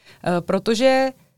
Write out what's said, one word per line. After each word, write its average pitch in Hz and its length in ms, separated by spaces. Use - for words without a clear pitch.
Eh, 175 160
protože 233 680